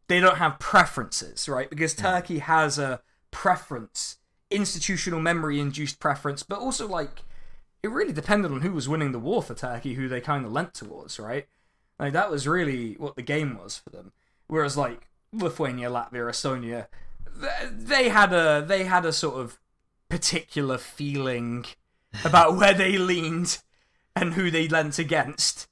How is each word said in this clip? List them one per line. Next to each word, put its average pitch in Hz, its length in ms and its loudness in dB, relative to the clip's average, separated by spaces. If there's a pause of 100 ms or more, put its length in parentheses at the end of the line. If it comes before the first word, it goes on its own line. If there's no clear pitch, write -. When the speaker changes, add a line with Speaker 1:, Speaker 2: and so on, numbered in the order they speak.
Speaker 1:
they 180 140 4
don't 180 180 8
have 160 200 0
preferences, - 920 2
right? 135 200 -2
Because 151 260 -2
Speaker 2:
Mm. - 40 -16
Speaker 1:
Turkey 180 400 0
has 156 400 2
a 131 220 -2 (320)
preference, - 840 -2 (320)
institutional 180 720 -2
memory-induced 147 760 -2
preference, 143 440 -2
but - 160 -8
also, 254 280 -4
like, 165 360 -6 (600)
it 214 80 -2
really 302 220 -2
depended 185 400 0
on 131 100 -4
who 190 100 -2
was 135 160 -4
winning 147 240 0
the 120 60 -4
war 165 240 -2
for 120 120 -10
Turkey, 123 400 -8
who 131 140 -6
they 123 120 -6
kinda 135 280 -4
lent 147 260 -4
towards, - 440 -16
right? 117 280 -8 (520)
Like, 139 160 -4
that 190 160 0
was 143 180 -4
really 139 460 0
what 143 220 -10
the 127 60 -10
game 143 360 -4
was 95 180 -14
for - 140 -18
them. 92 220 -20 (340)
Whereas, 147 300 0
like, 120 320 -4 (240)
Lithuania, 139 580 -4
Latvia, 120 400 -4
Estonia, 120 560 -4 (540)
th-, - 320 -6
they 254 360 2
had 202 240 6
a, 156 340 4
they 190 180 2
had 180 200 2
a 160 80 2
sort 143 260 -2
of 120 200 -8 (500)
particular 143 720 -2
feeling 123 880 -4 (580)
about 165 320 8
<laughs> - 20 2
where 202 160 8
they 190 240 4
leaned 175 600 0 (580)
and 175 180 0
who 180 160 2
they 160 180 2
leant 156 300 0
against, 151 720 -2